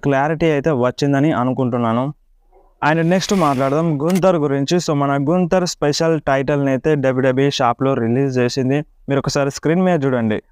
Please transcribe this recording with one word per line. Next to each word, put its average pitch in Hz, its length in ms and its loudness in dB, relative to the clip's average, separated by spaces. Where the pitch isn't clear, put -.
క్లారిటీ 151 500 0
అయితే 143 160 0
వచ్చిందని 139 460 0
అనుకుంటున్నాను. 123 640 -2
And 160 100 0
నెక్స్ట్ 190 200 -2
మాట్లాడదాం 139 460 0
గుంతర్ 180 420 2
గురించి. 139 400 0
So 160 160 -2
మన 143 120 0
గుంతర్ 180 420 2
స్పెషల్ 160 420 0
టైటిల్ని 139 460 0
అయితే 143 160 -2
డబ్ల్యూడబ్ల్యూఈ 131 540 2
షాప్లో 131 320 0
రిలీజ్ 131 280 0
చేసింది. 127 380 0
మీరు 139 140 0
ఒకసారి 139 340 -2
స్క్రీన్ 170 300 0
మీద 175 180 2
చూడండి. 113 340 0